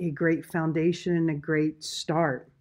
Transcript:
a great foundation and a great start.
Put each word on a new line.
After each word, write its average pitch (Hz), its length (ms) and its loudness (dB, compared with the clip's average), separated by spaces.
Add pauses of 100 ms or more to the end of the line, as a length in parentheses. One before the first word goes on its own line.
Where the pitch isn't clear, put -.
a 170 100 -2
great 165 340 0
foundation 165 720 0
and 165 140 2
a 151 40 0
great 156 500 0
start. 156 680 -2 (100)